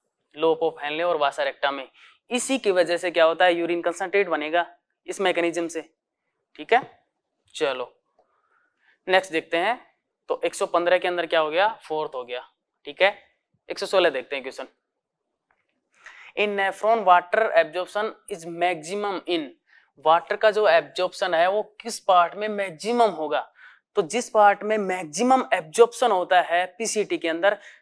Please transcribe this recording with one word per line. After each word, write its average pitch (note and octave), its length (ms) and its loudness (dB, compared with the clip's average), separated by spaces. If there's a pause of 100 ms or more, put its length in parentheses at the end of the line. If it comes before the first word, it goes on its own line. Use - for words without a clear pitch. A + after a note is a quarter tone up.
(360)
lobe D#3+ 280 0
of D#3+ 200 -4
Henle D3+ 200 -4
और F3 160 0
vasa C#3+ 260 0
recta C#3 260 -4
में। C#3 160 -10 (440)
इसी C4 260 -2
की G#3 140 -2
वजह F3 260 2
से F3 140 -4
क्या E3 140 4
होता E3 200 2
है? F3+ 100 4
यूरिन E3+ 260 -4
कंसंट्रेट F3+ 480 -2
बनेगा D#3 360 -2 (420)
इस F3+ 140 -8
मैकेनिज्म E3+ 460 0
से, D#3+ 140 -10 (760)
ठीक D3+ 180 -2
है। A#3+ 80 4 (760)
चलो C3 380 -4 (1120)
नेक्स्ट F#3 240 0
देखते D#3+ 260 -4
हैं। G#3+ 220 -2 (500)
तो - 160 -4
एक E3+ 100 -4
सौ G3+ 120 -4
पन्द्रह F3 300 2
के F3+ 100 -2
अंदर F3 180 -4
क्या E3 140 0
हो D#3 100 0
गया? F3 180 0 (160)
फोर्थ D#3 320 -8
हो B2+ 100 -8
गया, B2 160 -12 (460)
ठीक D3 140 -4
है। G3 160 2 (520)
एक - 100 -10
सौ G3+ 60 -6
सोलह F#3 240 2
देखते C3+ 260 -8
हैं C3+ 80 -10
क्वेश्चन। C3 240 -14 (1700)
In G#3 180 0
nephron G3+ 480 0
water F3+ 420 4 (120)
absorption F3 540 -2 (200)
is E3+ 140 -12 (120)
maximum F3+ 600 -4 (100)
in, D#3+ 200 -4 (580)
वाटर E3+ 300 2
का G#3+ 160 2
जो G#3 180 2
एब्जॉर्प्शन E3+ 640 0
है E3+ 160 2
वो G3+ 140 -2 (180)
किस A3+ 200 -10
पार्ट F3 340 4
में G#3 140 -6
मैक्सिमम G#3 600 0
होगा? D3+ 300 -4 (540)
तो G3+ 80 0
जिस A3+ 260 -4
पार्ट G3+ 340 4
में G#3+ 160 -2
मैक्सिमम F#3 640 0 (100)
एब्जॉर्प्शन A3 580 2
होता F3+ 320 4
है F3 220 0 (120)
पीसीटी F#3 400 -4
के E3 120 -4
अंदर, F#3 280 0 (240)